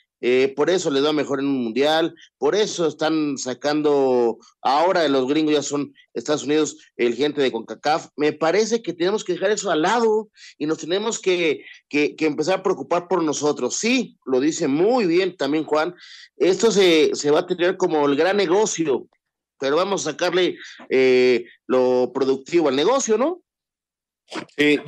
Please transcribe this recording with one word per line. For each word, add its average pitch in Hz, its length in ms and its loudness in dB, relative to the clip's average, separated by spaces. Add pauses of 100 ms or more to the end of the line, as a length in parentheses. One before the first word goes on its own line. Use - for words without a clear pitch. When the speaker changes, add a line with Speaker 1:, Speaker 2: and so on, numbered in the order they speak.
(220)
Speaker 1:
eh, 127 340 2
por 147 140 2
eso 175 200 0
les 139 140 2
va 151 100 0
mejor 139 260 -2
en 139 60 -2
un 135 200 0
mundial, 156 500 0 (240)
por 151 160 2
eso 190 320 0
están 151 500 -2
sacando, 135 1000 0 (220)
ahora 160 460 2
los 135 200 2
gringos 151 260 0
ya 143 80 2
son 139 320 -6 (220)
Estados 123 300 -4
Unidos, 151 320 -2 (180)
el 120 180 0
gente 143 280 -2
de 127 100 0
concacaf. 127 640 -4
Me 151 160 0
parece 202 500 0
que 170 120 -8
tenemos 190 300 -2
que 180 100 -4
dejar 190 180 -2
eso 202 180 -4
al 156 140 0
lado 214 460 0 (280)
y 143 80 -6
nos 151 140 -2
tenemos 202 400 -4
que, 175 460 -2 (240)
que, 147 260 0
que 156 100 0
empezar 156 340 0
a 185 40 -10
preocupar 175 440 -2
por 180 140 0
nosotros. 139 540 -2
Sí, 240 500 -2
lo 131 140 0
dice 151 280 0
muy 196 380 2
bien 175 300 0
también 147 300 -2
Juan, 156 280 -2 (440)
esto 196 340 2
se, 170 420 4
se 139 160 -2
va 156 120 4
a 175 40 -10
tener 175 320 -2
como 156 300 0
el 143 80 2
gran 180 220 0
negocio, 165 720 0 (520)
pero 139 160 0
vamos 175 320 -2
a 156 40 -2
sacarle, 175 460 -2 (320)
eh, 127 560 4 (220)
lo 127 460 2
productivo 135 560 0
al 131 80 0
negocio, 214 400 0
¿no? 330 240 -2 (1160)
Speaker 2:
Sí, 147 300 4